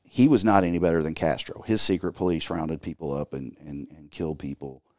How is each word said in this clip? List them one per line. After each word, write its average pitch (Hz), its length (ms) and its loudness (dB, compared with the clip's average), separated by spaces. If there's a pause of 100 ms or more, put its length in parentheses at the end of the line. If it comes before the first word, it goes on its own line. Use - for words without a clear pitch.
he - 240 4
was 117 180 4
not 101 180 6
any 85 160 0
better 82 220 4
than 78 140 -4
Castro. - 500 -4
His 110 160 0
secret 90 320 0
police 90 360 -2
rounded 80 320 -4
people 78 320 -8
up 71 200 -6
and, 67 260 -10
and, 71 360 -14
and 73 160 -20
killed 78 280 -6
people. 69 440 -12 (160)